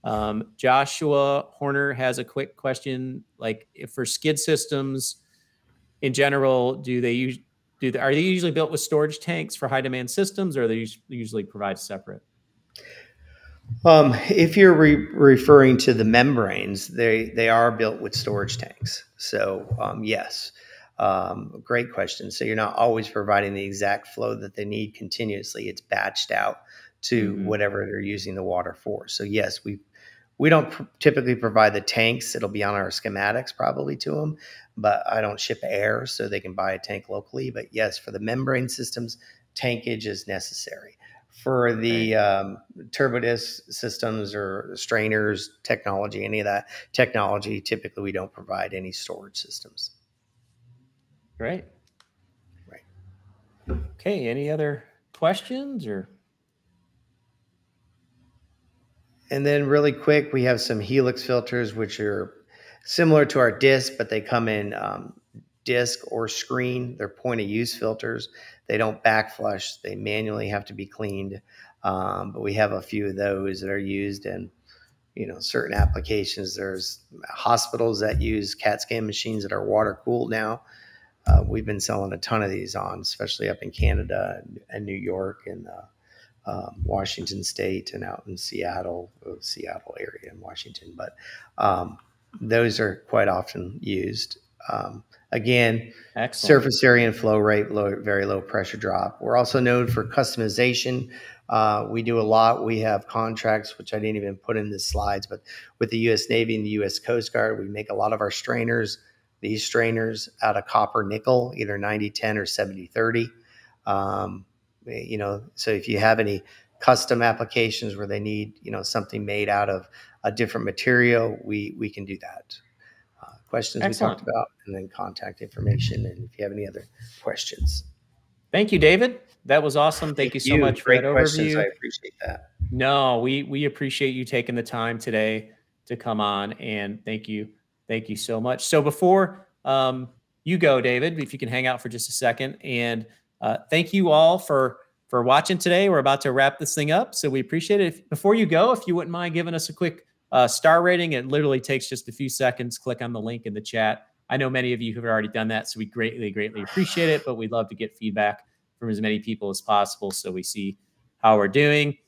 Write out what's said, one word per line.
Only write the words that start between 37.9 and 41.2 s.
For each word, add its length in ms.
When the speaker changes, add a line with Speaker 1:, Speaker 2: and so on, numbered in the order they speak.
Speaker 2:
for 140
the 100
membrane 480
systems, 480
tankage 520
is 240
necessary. 680